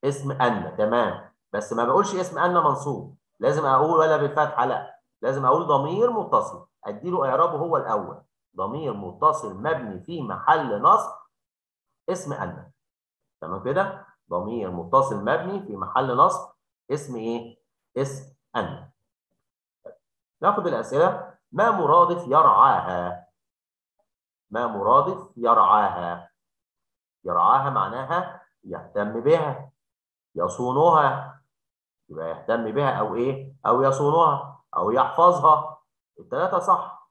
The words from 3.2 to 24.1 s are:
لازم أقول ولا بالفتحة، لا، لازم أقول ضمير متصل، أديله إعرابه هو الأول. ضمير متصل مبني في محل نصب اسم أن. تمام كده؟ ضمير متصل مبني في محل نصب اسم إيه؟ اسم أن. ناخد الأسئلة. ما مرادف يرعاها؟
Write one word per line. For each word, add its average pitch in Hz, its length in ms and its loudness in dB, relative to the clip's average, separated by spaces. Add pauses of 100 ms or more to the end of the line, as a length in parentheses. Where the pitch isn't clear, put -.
لازم 147 260 0
أقول 147 340 4
ولا 156 180 4
بالفتحة، 143 480 0
لا، - 340 -6 (220)
لازم 135 240 -2
أقول 160 220 4
ضمير 160 440 2
متصل، - 560 -2 (180)
أديله 139 440 -4
إعرابه 156 280 2
هو 160 200 -2
الأول. 110 460 -4 (320)
ضمير 117 380 -6
متصل 101 640 -2
مبني 120 420 -6
في 165 220 -12
محل 117 600 -2
نصب 196 300 4 (1000)
اسم - 240 -6
أن. - 380 -10 (720)
تمام 92 220 -10
كده؟ 151 440 -4 (220)
ضمير 98 420 -6
متصل 98 500 0
مبني 175 440 -4
في 107 100 -12
محل 127 420 -2
نصب - 340 2 (400)
اسم 143 240 -8
إيه؟ 117 440 -8 (380)
اسم - 380 -8 (200)
أن. 87 340 -6 (1500)
ناخد 196 260 0
الأسئلة. 143 720 -2 (140)
ما 220 200 2
مرادف 170 560 4
يرعاها؟ 98 1000 4 (1200)